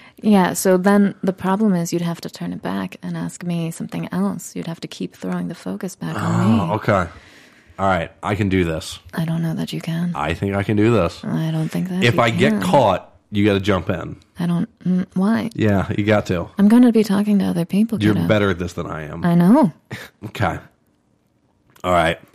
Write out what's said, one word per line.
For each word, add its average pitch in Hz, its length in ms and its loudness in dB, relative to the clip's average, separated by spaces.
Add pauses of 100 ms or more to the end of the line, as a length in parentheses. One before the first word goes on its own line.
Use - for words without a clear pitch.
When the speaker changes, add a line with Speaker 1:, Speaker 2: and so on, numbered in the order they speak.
(240)
Speaker 1:
Yeah, 190 300 4
so 185 240 4
then 202 460 4
the 190 100 0
problem 190 400 0
is 170 180 -2
you'd 170 120 -2
have 170 180 -4
to 165 80 -12
turn 175 240 -10
it 180 80 -12
back 190 400 -6
and 175 160 -8
ask 170 260 -8
me 170 280 -4
something - 420 -8
else. 185 420 -4
You'd 170 120 -8
have 165 140 -10
to - 60 -12
keep - 280 -10
throwing 180 320 -6
the 165 80 -10
focus 190 400 -10
back 160 200 -8
on 113 420 2
me. 214 40 2
Speaker 2:
Oh, 95 140 -2
okay. 98 320 2 (720)
All - 80 0
right, 87 240 0 (100)
I 107 140 -2
can 101 120 0
do 92 160 2
this. 82 360 -4 (160)
Speaker 1:
I 160 100 -2
don't 165 160 -2
know 160 140 -4
that - 180 -6
you 160 80 -8
can. 170 320 -4
Speaker 2:
I - 220 -2
think 98 200 -2
I 98 60 0
can 104 160 0
do 110 140 4
this. 90 320 0
Speaker 1:
I - 260 -4
don't 160 200 -4
think 175 200 -6
that 185 140 -2
Speaker 2:
If 120 120 2
Speaker 1:
you 127 60 2
Speaker 2:
I 120 80 4
get 117 220 2
Speaker 1:
can. 208 100 -2
Speaker 2:
caught, 131 500 2 (200)
you 101 120 0
gotta 101 180 4
jump 92 280 0
in. 82 280 -6 (200)
Speaker 1:
I 175 80 -4
don't, 170 380 -4
mm, 180 320 0
why? 208 400 0
Speaker 2:
Yeah, 101 420 2
you 104 60 -2
got 104 240 2
to. 87 220 -4 (100)
Speaker 1:
I'm 202 80 6
gonna 240 240 8
be 220 120 4
talking 202 360 0
to 190 60 0
other 185 200 -2
people, 214 380 0
Speaker 2:
You're 107 100 4
Speaker 1:
kiddo. 87 140 0
Speaker 2:
better 101 240 2
at 87 80 -4
this 87 140 -6
than 85 120 -8
I 78 200 -10
am. 80 200 -8
Speaker 1:
I 170 80 2
know. 180 400 6 (520)
Speaker 2:
Okay. 85 340 -4 (1200)
All 90 80 -2
right. 85 280 2 (160)